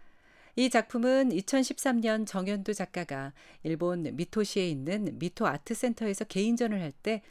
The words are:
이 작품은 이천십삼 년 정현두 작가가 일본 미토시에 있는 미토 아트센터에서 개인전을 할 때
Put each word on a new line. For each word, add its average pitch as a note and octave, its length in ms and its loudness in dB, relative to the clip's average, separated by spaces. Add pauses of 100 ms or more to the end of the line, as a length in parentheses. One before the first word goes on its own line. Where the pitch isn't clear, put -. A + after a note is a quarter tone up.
(560)
이 B3+ 140 4
작품은 B3 640 4
이천십삼 A#3+ 680 2
년 A3 240 0
정현두 G3+ 480 -2
작가가 C#3+ 600 -6 (300)
일본 E3 520 0
미토시에 F#3 540 0
있는 D#3+ 480 -2
미토 F3+ 300 -2
아트센터에서 A3 800 -2
개인전을 G#3+ 560 0
할 D3+ 100 -4
때 G#3+ 400 -4